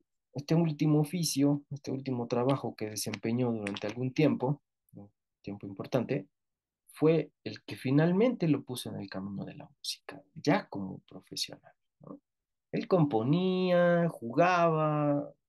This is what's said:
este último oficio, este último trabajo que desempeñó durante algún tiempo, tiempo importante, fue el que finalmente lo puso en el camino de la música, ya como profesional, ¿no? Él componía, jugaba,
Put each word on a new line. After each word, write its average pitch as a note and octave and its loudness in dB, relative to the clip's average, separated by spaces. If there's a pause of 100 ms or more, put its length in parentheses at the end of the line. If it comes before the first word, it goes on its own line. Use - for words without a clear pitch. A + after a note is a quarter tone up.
(340)
este - -2
último D3+ 4
oficio, D3 0
este - -8
último C3 -4
trabajo B2 0
que G#2+ -8
desempeñó A2+ -2
durante G#2 -4
algún B2 -6
tiempo, C#3+ 2 (800)
tiempo G2+ -12
importante, A2+ -4 (680)
fue D#3 2 (120)
el G#2+ -10
que - -10
finalmente F3 2
lo C3+ 2
puso A#2+ -10
en G#2 -10
el G2+ -10
camino G2 -8
de - -14
la D3 -16
música, - -12 (120)
ya F#3+ 0
como F#2+ -8
profesional, - -14 (280)
¿no? - -18 (520)
Él - -4
componía, F3 4
jugaba, D3+ 2 (160)